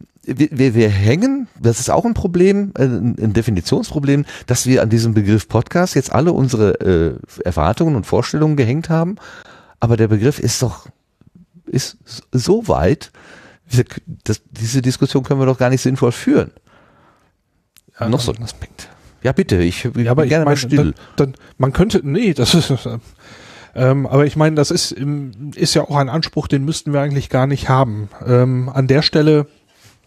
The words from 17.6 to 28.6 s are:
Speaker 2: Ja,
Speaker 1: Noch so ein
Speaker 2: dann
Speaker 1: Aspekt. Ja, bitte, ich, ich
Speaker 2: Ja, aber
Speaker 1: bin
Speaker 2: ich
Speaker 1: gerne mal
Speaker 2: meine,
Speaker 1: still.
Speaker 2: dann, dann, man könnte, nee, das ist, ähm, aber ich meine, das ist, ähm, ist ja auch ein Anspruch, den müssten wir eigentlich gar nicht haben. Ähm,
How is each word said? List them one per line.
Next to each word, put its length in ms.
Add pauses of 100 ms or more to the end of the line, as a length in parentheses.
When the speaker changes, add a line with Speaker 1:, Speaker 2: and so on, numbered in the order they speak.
Speaker 2:
Ja, 100
Speaker 1:
Noch 120
so 100
ein 60
Speaker 2:
dann 80
Speaker 1:
Aspekt. 440 (320)
Ja, 120
bitte, 280
ich, 240
ich 120
Speaker 2:
Ja, 140
aber 120
Speaker 1:
bin 20
Speaker 2:
ich 40
Speaker 1:
gerne 160
mal 60
Speaker 2:
meine, 60
Speaker 1:
still. 360 (220)
Speaker 2:
dann, 0
dann, 180 (260)
man 140
könnte, 300
nee, 300
das 220
ist, 160 (1040)
ähm, 320
aber 200
ich 100
meine, 200
das 160
ist, 260
ähm, 580
ist 200
ja 80
auch 120
ein 140
Anspruch, 380
den 180
müssten 280
wir 80
eigentlich 280
gar 180
nicht 220
haben. 400 (160)
Ähm, 440